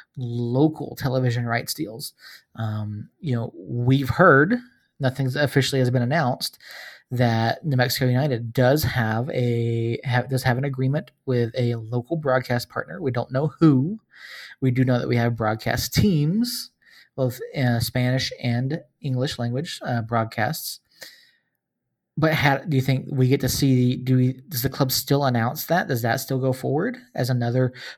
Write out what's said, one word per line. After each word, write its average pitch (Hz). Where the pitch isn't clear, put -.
local 123
television 123
rights 117
deals? 123
Um, 107
you 139
know, 117
we've 127
heard, 170
nothing's 131
officially 139
has 127
been 123
announced, 123
that 117
New 143
Mexico 123
United 123
does 135
have 113
a, 117
ha-, 123
does 131
have 123
an 131
agreement 135
with 120
a 120
local 117
broadcast 127
partner. -
We 139
don't 120
know 135
who. 160
We 131
do 127
know 127
that -
we 123
have 117
broadcast 113
teams, 202
both, 127
uh, 123
Spanish 127
and 127
English 131
language, 123
uh, 120
broadcasts. 113
But 156
how 147
do 151
you 131
think 131
we 127
get 135
to 127
see, 127
do 127
we, 127
does 120
the 135
club 135
still 143
announce 123
that? 175
Does 123
that 117
still 131
go 131
forward 151
as 131
another 123